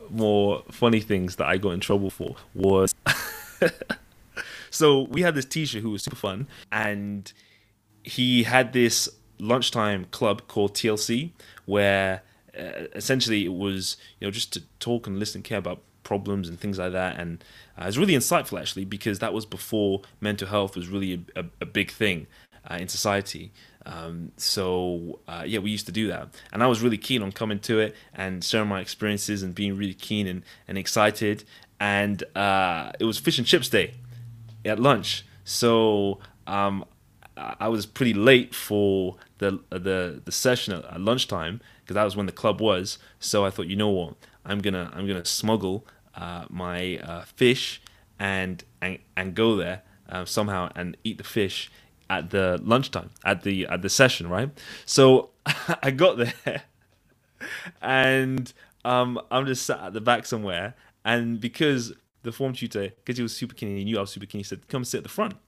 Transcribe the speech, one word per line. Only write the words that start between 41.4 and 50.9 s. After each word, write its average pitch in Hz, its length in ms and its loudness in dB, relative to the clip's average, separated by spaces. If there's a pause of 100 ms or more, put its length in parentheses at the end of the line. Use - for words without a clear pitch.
'cause 92 80 -8
that 104 100 4
was 98 120 -2
when 101 100 -2
the 90 60 -6
club 101 280 0
was. 98 380 2 (220)
So 101 260 2
I 95 40 2
thought, 90 180 -6
"You 95 80 -4
know 104 140 2
what? 87 240 -2 (300)
I'm 101 160 -4
gonna, 92 340 -2
I'm 95 120 -6
gonna 90 180 -4
smuggle, 104 600 -2 (280)
uh, 87 360 -10
my, 90 480 -6
uh, 85 240 -12
fish - 580 2 (380)
and, 95 440 -4 (200)
and, 92 160 -6 (180)
and 92 180 -6
go 110 220 4
there, 92 260 -4 (280)
uh, 90 160 -6
somehow 98 500 -2
and 87 280 -6